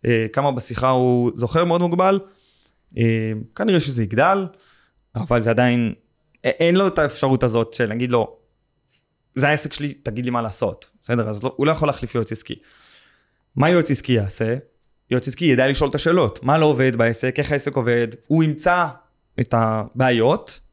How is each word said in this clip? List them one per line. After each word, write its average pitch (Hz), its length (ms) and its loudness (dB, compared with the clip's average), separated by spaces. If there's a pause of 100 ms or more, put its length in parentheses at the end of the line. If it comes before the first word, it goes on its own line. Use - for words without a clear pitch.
אה, 117 280 2
כמה 139 180 0
בשיחה 123 380 -2
הוא 123 460 2
זוכר 160 300 0
מאוד 170 160 0
מוגבל. 185 380 2 (800)
אה, 113 340 0 (240)
כנראה 196 240 2
שזה 123 240 -2
יגדל, 165 440 2 (680)
אבל 117 260 0
זה 110 80 0
עדיין, 120 440 2 (520)
א-, - 20 2
אין 170 280 2
לו 196 120 4
את 180 120 -2
האפשרות 135 440 0
הזאת 113 300 0
של 120 160 -2
להגיד 120 220 -2
לו, 117 260 0 (960)
"זה 139 120 0
העסק 147 260 -2
שלי, 147 200 -8
תגיד 117 320 -8
לי 123 60 -4
מה 120 100 -2
לעשות." 104 500 -6 (120)
בסדר? 110 260 -2
אז 104 140 -8
לא, 127 120 -4
הוא 139 120 0
לא 160 40 2
יכול 156 160 0
להחליף 131 280 -6
יועץ 113 160 -2
עסקי. - 240 -10 (1000)
מה 147 140 2
יועץ 170 220 2
עסקי 131 220 -2
יעשה? 113 420 -2 (560)
יועץ 123 160 -2
עסקי 143 180 -6
ידע 127 220 4
לשאול 143 220 0
את 151 60 -6
השאלות, 160 480 0
מה 143 140 2
לא 156 80 4
עובד 131 300 2
בעסק, 117 440 0
איך 143 120 -2
העסק 143 240 -2
עובד, 120 320 0 (200)
הוא 160 160 2
ימצא 165 440 0 (520)
את 120 180 -2
הבעיות 117 1000 0 (140)